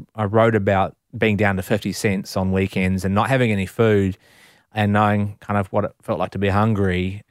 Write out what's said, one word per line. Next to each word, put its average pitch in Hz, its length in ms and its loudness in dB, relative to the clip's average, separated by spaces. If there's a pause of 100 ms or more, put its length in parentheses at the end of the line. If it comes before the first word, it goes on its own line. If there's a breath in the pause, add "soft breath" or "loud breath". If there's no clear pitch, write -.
(160)
I, 110 60 -6
I 107 40 0
wrote 110 300 4
about 98 400 0 (220)
being 104 200 -2
down 101 200 0
to 90 60 -6
fifty 107 280 -4
cents 98 460 -4
on 95 140 0
weekends 95 540 0
and 95 100 -2
not 107 140 0
having 127 220 2
any 98 140 -2
food 101 520 2 (560 soft breath)
and 104 200 0
knowing 104 460 0
kind 104 180 -4
of 98 120 -2
what 101 160 -2
it - 60 -10 (120)
felt 95 160 -4
like 95 120 -2
to - 60 -8
be 98 120 0
hungry 98 800 0